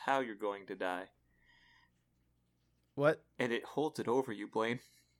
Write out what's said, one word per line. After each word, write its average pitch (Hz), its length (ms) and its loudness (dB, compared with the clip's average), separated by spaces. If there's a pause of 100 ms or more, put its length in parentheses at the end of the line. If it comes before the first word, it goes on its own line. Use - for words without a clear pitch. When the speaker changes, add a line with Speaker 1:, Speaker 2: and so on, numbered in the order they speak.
Speaker 1:
how 135 140 4
you're 117 160 -4
going 101 320 -4
to 101 80 -8
die. 92 300 -2 (1900)
Speaker 2:
What? 147 300 4 (140)
Speaker 1:
And 123 140 2
it 117 140 0
holds 151 340 -2
it - 80 -2
over 123 240 2
you, 104 160 -6
Blaine. 113 320 0 (400)